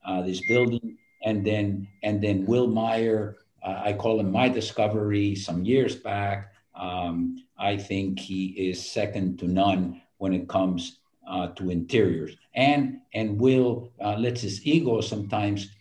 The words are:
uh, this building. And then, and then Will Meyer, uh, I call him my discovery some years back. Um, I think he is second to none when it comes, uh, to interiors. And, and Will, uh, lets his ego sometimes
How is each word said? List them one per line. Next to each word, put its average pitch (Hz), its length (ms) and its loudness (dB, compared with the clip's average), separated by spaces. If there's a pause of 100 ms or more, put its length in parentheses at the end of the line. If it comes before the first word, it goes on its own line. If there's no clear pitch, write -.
uh, 95 160 -2
this 92 260 -4
building. 120 500 0 (260)
And 107 200 0
then, 101 440 0 (160)
and 107 180 0
then 98 240 2
Will 120 220 4
Meyer, 113 720 0 (260)
uh, 95 200 -6
I 104 100 0
call 110 260 2
him 95 120 0
my 127 180 4
discovery 104 840 0
some 90 300 -4
years 120 320 2
back. 101 560 -4 (240)
Um, 87 680 -4 (140)
I 101 200 0
think 98 420 -4
he 95 280 -4
is 92 440 -4
second 98 480 -2
to 87 80 -4
none 92 540 2 (160)
when 95 160 0
it 90 160 -2
comes, 92 500 -2 (280)
uh, 90 200 -4
to 92 220 -6
interiors. 85 680 2 (200)
And, 139 440 2 (140)
and 107 260 -2
Will, 123 520 4 (120)
uh, 104 140 0
lets 120 240 -2
his 101 240 -6
ego 143 360 4
sometimes 104 680 -2 (120)